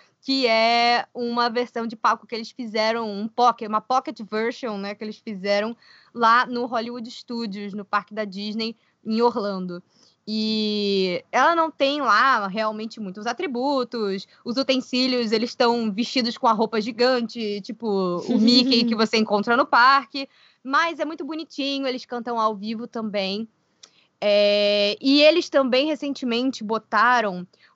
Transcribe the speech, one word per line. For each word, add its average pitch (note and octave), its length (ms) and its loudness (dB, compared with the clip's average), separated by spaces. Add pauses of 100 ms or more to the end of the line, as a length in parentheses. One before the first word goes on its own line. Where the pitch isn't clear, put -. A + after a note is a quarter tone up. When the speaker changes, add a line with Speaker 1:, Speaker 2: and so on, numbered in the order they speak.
(240)
Speaker 1:
que C4+ 220 0
é A#3 680 2
uma A#3+ 380 -2
versão A#3 360 -4
de A3+ 80 -8
palco A3 320 0
que - 80 -10
eles A3 160 -10
fizeram, A3 600 -2
um G3+ 180 -6
pocket, A#3+ 400 2
uma G#3+ 140 -2
pocket C4 400 -2
version, G#3+ 560 -4
né, G3+ 160 -8
que G#3+ 100 -12
eles G#3+ 140 -12
fizeram G3+ 580 -2 (380)
lá A#3 320 4
no A#3+ 180 -4
Hollywood A#3+ 460 -6
Studios, G#3 640 -8
no G#3 100 -10
parque G#3 300 -4
da G#3+ 100 -4
Disney, G#3 500 -8 (300)
em A3 160 -2
Orlando. F#3+ 640 -2 (440)
E G#3 1040 -2
ela D4 240 4
não D#4+ 160 0
tem C#4+ 300 -2
lá A#3 460 2
realmente G#3+ 520 -6
muitos G#3 280 -10
atributos, A#3+ 1000 -4 (160)
os A#3 140 -6
utensílios, B3+ 720 0
eles A3+ 240 -2
tão A#3 380 2
vestidos A3+ 460 -2
com B3+ 80 -2
a A3+ 60 6
roupa A3 280 0
gigante, A3+ 800 -2
tipo A3+ 260 -12 (400)
o A#3 120 2
Speaker 2:
<laughs> - 20 4
Speaker 1:
Mickey A#3+ 440 4
que A3+ 100 0
você A3 240 2
encontra A3 400 2
no D4 80 2
parque, C4+ 600 4 (360)
mas D4+ 380 -2
é D#4 40 -2
muito D#4+ 180 -6
bonitinho, C#4 640 -6
eles B3+ 200 -6
cantam A#3+ 340 -6
ao A3 160 0
vivo G#3+ 300 -8
também. G#3 600 -4 (720)
É, G#3 840 4
e C#4 180 6
eles D#4 300 6
também C4+ 360 2
recentemente C4 800 -4
botaram A3 840 0 (300)